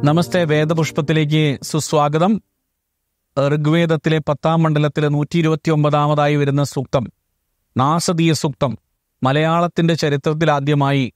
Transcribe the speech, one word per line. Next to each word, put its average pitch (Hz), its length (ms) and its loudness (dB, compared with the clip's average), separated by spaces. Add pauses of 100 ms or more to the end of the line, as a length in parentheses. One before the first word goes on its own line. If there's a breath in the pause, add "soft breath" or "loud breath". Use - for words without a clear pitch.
നമസ്തേ, 165 400 0
വേദപുഷ്പത്തിലേക്ക് 151 1200 0
സുസ്വാഗതം. 156 800 0 (1120)
ഋഗ്വേദത്തിലെ 160 640 0
പത്താം 160 440 0
മണ്ഡലത്തിലെ 151 440 0
നൂറ്റി 147 300 -2
ഇരുപത്തിയൊമ്പതാമതായി 151 960 0
വരുന്ന 143 280 0
സൂക്തം, 131 480 -4 (640)
നാസദീയ 165 560 0
സൂക്തം, 139 440 -4 (460)
മലയാളത്തിൻ്റെ 165 720 0
ചരിത്രത്തിൽ 151 580 -2
ആദ്യമായി 139 640 0